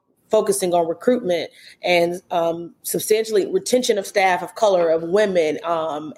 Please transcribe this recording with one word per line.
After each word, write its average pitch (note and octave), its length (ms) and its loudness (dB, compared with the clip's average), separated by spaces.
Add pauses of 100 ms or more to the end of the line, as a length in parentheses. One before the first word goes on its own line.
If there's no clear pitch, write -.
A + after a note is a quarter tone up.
(300)
focusing G3+ 440 0
on E3+ 160 2
recruitment F3 600 0 (320)
and, F3 400 0 (100)
um, E3+ 520 -4
substantially G#3+ 640 0
retention A3 480 0
of F#3+ 80 -4
staff F#3 380 0
of - 120 -12
color, F3+ 340 2
of E3 140 0
women, E3+ 600 2
um, D#3+ 540 -6